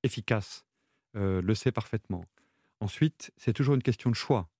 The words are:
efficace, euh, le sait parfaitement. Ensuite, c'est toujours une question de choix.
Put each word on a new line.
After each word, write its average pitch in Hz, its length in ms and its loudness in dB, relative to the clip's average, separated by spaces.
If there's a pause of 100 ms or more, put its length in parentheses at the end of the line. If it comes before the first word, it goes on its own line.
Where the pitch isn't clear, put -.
efficace, - 600 -2 (500)
euh, 95 280 2
le 101 120 2
sait - 180 0
parfaitement. 98 520 -6 (560)
Ensuite, - 560 -2
c'est - 160 -2
toujours 139 220 2
une 127 80 2
question - 260 0
de 113 60 2
choix. 107 340 0 (120)